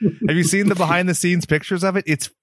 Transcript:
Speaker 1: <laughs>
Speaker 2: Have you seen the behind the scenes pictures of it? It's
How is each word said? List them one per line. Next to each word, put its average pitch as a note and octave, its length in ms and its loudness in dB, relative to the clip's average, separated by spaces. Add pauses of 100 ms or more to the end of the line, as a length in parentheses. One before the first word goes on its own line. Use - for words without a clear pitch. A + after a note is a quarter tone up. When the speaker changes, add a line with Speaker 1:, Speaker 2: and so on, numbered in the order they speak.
Speaker 1:
<laughs> G#3 260 0
Speaker 2:
Have D#3 100 2
you F3 60 4
seen G3+ 240 0
the G3+ 60 2
behind F3 320 0
the F3+ 80 0
scenes F3 300 0
pictures E3 400 -2
of F#3+ 120 0
it? G3+ 100 -2
It's D#3 240 -2 (120)